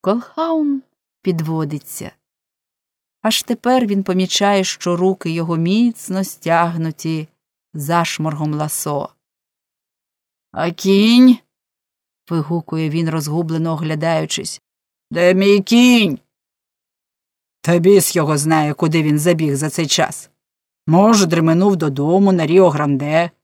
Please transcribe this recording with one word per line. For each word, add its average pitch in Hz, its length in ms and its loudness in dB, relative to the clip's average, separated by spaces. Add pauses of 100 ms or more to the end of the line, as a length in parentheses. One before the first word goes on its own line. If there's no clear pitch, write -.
Колхаун 285 800 -2 (400)
підводиться. 160 880 -6 (1080)
Аж - 220 -2
тепер 247 420 -2
він 196 180 -2
помічає, 190 600 0
що 175 320 -4
руки 185 340 -2
його 165 280 -4
міцно 196 680 -2
стягнуті 165 1040 -4 (460)
зашморгом 156 800 -4
ласо. 151 560 -6 (1400)
"А 170 200 -4
кінь?" 226 680 4 (920)
вигукує 160 600 -4
він, 160 200 -2
розгублено 160 640 -4
оглядаючись. 156 920 -4 (500)
"Де 175 220 2
мій 196 280 4
кінь?" 233 580 4 (1400)
Та 170 180 0
біс 190 360 4
його 151 220 0
знає, 151 360 0
куди 160 300 0
він 151 160 2
забіг 160 360 0
за 147 140 -4
цей 160 180 -4
час. - 420 -4 (580)
Може, 196 380 4
дременув 170 500 2
додому 165 560 0
на 170 160 0
Ріо-Гранде. 151 840 2 (140)